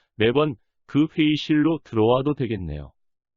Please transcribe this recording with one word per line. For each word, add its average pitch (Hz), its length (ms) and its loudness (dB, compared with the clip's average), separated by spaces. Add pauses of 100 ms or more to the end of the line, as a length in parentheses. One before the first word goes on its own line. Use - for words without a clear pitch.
(140)
매번 127 400 0 (320)
그 151 260 0
회의실로 151 720 0
들어와도 123 520 0
되겠네요. 87 580 -8 (440)